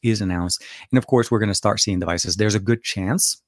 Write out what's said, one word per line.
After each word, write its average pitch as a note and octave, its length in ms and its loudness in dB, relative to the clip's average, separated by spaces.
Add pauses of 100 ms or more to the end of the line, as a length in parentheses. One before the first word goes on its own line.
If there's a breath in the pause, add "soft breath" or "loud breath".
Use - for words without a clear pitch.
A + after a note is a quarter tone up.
is A2+ 200 0
announced. F2 400 -2 (280 loud breath)
And C3 60 2
of B2+ 100 2
course, A#2+ 240 2
we're A#2 80 2
gonna G#2 160 2
start - 240 0
seeing F#2+ 220 0
devices. F2 360 -2
There's G#2+ 180 2
a G#2+ 40 2
good A#2 240 0
chance G2+ 640 -2